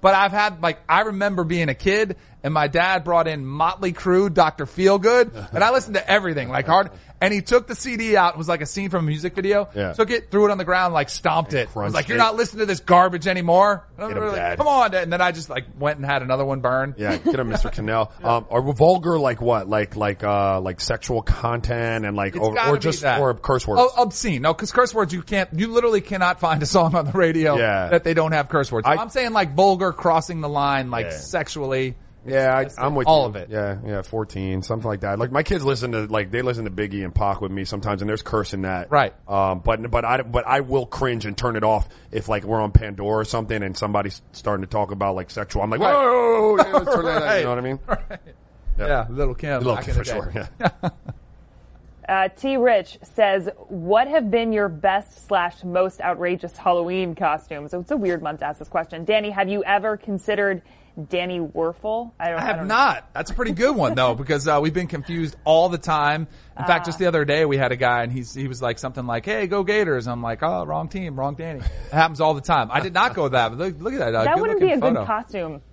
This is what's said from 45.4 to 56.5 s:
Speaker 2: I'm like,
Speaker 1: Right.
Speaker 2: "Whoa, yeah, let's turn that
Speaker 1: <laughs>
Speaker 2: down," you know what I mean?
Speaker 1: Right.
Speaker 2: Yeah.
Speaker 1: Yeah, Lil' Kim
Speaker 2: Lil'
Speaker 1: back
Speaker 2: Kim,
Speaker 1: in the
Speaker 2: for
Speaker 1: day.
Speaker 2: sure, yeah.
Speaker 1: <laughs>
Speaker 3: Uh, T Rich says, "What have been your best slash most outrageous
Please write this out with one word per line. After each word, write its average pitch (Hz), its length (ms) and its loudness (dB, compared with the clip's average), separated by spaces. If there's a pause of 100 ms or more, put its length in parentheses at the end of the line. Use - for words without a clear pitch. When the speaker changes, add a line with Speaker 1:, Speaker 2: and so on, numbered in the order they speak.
Speaker 2:
I'm 104 80 -2
like, 117 120 -2
Speaker 1:
Right. 247 120 2
Speaker 2:
"Whoa, 233 640 4
yeah, 214 60 6 (100)
let's 202 220 2
turn 170 100 0
that 160 140 0
Speaker 1:
<laughs> 151 60 -4
Speaker 2:
down," 202 120 2
you 170 60 0
know 127 80 -2
what 123 80 -2
I - 20 -6
mean? 131 260 -6
Speaker 1:
Right. 220 120 -2 (800)
Speaker 2:
Yeah. 101 80 0
Speaker 1:
Yeah, 127 240 2
Lil' 127 240 0
Kim 139 280 -2
Speaker 2:
Lil' 123 120 2
Speaker 1:
back 123 100 -6
Speaker 2:
Kim, 98 80 -4
Speaker 1:
in - 60 2
the 110 60 -2
Speaker 2:
for 110 280 -6
Speaker 1:
day. 107 80 -4
Speaker 2:
sure, - 60 -10 (340)
yeah. 175 140 -2
Speaker 1:
<laughs> - 40 -20 (1080)
Speaker 3:
Uh, 190 220 2
T 269 280 -4
Rich 233 420 2 (160)
says, 196 340 2 (180)
"What 202 400 2
have 285 220 0
been 226 240 2
your 208 160 2
best 190 580 -2
slash 175 360 -2
most 180 380 0
outrageous 175 540 -4